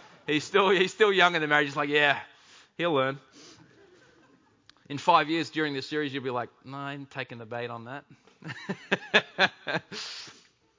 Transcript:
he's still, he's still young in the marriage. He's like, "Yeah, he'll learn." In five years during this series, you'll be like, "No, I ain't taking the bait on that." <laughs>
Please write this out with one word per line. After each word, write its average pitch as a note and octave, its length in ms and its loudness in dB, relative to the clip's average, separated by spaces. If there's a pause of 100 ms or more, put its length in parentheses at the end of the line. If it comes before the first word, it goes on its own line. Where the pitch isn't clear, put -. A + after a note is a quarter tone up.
(280)
he's D3 160 0
still, G3 240 4
he's F#3 240 2
still G#3+ 180 4
young F3 240 6
in E3 60 0
the D3+ 80 -2
marriage. D3 200 4
He's C#3 80 -8
like, D3 120 -2
"Yeah, D3 320 2 (560)
he'll E3+ 160 -2
learn." C3+ 260 0 (1700)
In C#3+ 80 -8
five D#3 320 4
years D#3+ 180 -2
during D3+ 240 -2
this C3+ 160 -6
series, D3+ 240 -4
you'll C#3 100 -6
be C3 60 -6
like, B2 220 -6 (160)
"No, C3+ 100 -12
I C#3 160 -10
ain't C#3+ 180 -14
taking B2 280 -10
the A2+ 80 -14
bait A#2+ 220 -8
on A#2 180 -12
that." C#3 180 -14 (1700)
<laughs> - 100 -2 (960)